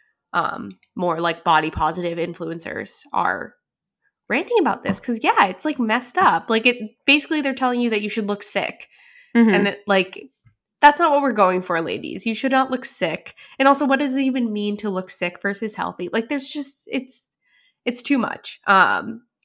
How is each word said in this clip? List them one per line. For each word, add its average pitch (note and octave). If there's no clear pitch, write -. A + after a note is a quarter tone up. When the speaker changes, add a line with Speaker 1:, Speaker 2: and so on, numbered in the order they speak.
Speaker 1:
um, F#3
more, E3+
like, E3
body D#3+
positive E3+
influencers E3+
are F3
ranting F#4
about B3
this G3
'cause, A#3
yeah, F4
it's, F#3
like, D4+
messed A#3
up. G#3
Like, A3+
it, B3
basically, D4
they're C4+
telling B3
you A#3
that G#3+
you G#3
should G#3
look G3+
sick. -
Speaker 2:
Mm-hmm. A3+
Speaker 1:
And G3+
it, -
like, F#3+
that's D4
not E4+
what C#4+
we're C4
going F#3
for, E3+
ladies. C3+
You A3+
should C4
not C4
look B3+
sick. -
And C4+
also, C#4
what C4
does C4+
it C#4
even B3+
mean G#3
to G#3
look F#3
sick F3
versus G#3
healthy? F3+
Like, A3+
there's C#4
just, C#4+
it's, -
it's A#3+
too C#4
much. -
Um, F#3+